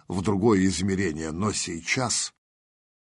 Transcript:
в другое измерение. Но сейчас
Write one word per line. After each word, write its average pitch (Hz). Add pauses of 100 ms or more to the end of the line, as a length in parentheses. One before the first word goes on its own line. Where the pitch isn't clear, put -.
в 95
другое 98
измерение. 90
Но 95
сейчас - (680)